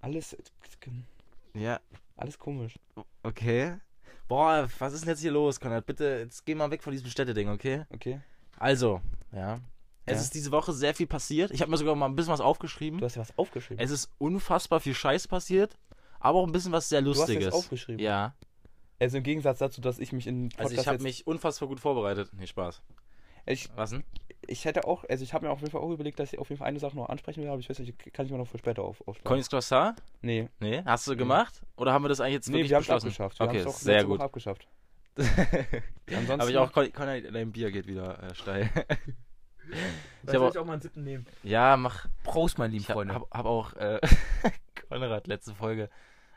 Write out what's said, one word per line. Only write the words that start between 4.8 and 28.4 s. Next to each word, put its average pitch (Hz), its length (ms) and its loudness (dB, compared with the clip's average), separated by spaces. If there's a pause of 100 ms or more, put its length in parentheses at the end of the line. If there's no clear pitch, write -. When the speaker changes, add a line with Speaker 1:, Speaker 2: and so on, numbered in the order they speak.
Speaker 2:
ist 160 100 -6
denn 165 60 -2
jetzt 151 120 2
hier 160 100 0
los, 147 280 4
Konrad? 117 260 -2
Bitte, 139 360 0
jetzt - 240 -12
geh 156 100 0
mal 151 160 0
weg 156 100 -6
von 143 120 -6
diesem 127 160 -6
Städteding, 113 400 0
okay? 135 340 -2 (100)
Speaker 1:
Okay. 127 280 -8 (360)
Speaker 2:
Also, 120 440 4 (320)
ja. 104 260 -4 (460)
Es 127 100 0
Speaker 1:
Ja. 110 60 0
Speaker 2:
ist 127 140 -6
diese 143 160 -4
Woche 151 200 2
sehr 143 240 0
viel 170 120 -2
passiert. 156 440 -2
Ich 131 100 -2
hab 147 60 2
mir 160 100 0
sogar 151 180 2
mal 143 100 2
ein 135 100 0
bisschen 165 160 0
was 147 100 0
aufgeschrieben. 151 580 0
Speaker 1:
Du 123 60 -2
hast 120 100 -4
ja 117 60 -6
was - 160 -10
aufgeschrieben? 120 460 -2
Speaker 2:
Es 135 80 0
ist 143 180 -4 (100)
unfassbar 170 600 2
viel 135 160 -2
Scheiß 151 320 0
passiert, 190 500 0 (440)
aber 160 180 6
auch 185 80 2
ein 156 60 -4
bisschen 180 180 0
was 165 160 2
sehr 143 140 4
Speaker 1:
Du 139 100 4
hast 139 60 4
Speaker 2:
Lustiges. 156 280 4
Speaker 1:
das 92 80 0
aufgeschrieben? 127 460 -2
Speaker 2:
Ja. 107 340 0 (680)
Speaker 1:
Also 123 180 2
im 131 60 -2
Gegensatz 143 360 0
dazu, 135 220 -2
dass 123 180 -2
ich - 140 -8
mich 123 140 -6
in 123 220 -2
Podcast 123 220 -4
Speaker 2:
Also 123 100 0
ich 131 60 0
hab 139 60 2
Speaker 1:
jetzt 127 100 -4
Speaker 2:
mich 131 240 -6
unfassbar 156 400 -2
gut 135 140 -8
vorbereitet. 101 520 0
Nee, 98 140 -12
Spaß. 87 340 -8 (680)
Speaker 1:
Ich, - 280 -4
Speaker 2:
Was 110 140 -4
denn? 123 140 -4 (420)
Speaker 1:
ich - 200 -8
hätte 160 200 0
auch, - 240 -2
also 127 140 -2
ich 123 100 -12
hab 160 80 -2
mir 156 80 -4
auf 139 120 -2
jeden 151 100 -6
Fall 151 100 -4
auch 160 80 -6
überlegt, 151 300 -6
dass 143 120 -4
ich - 60 -8
auf 139 120 -8
jeden 143 100 -8
Fall 135 80 -4
eine 143 100 -4
Sache 139 180 -6
noch 127 140 -6
ansprechen 151 320 -8
will, 147 80 -6
aber 135 100 -4
ich 123 80 -10
weiß 131 120 -8
nicht, 123 340 -12
kann 135 140 -4
ich 131 40 -6
mir 135 60 -6
noch 123 100 -6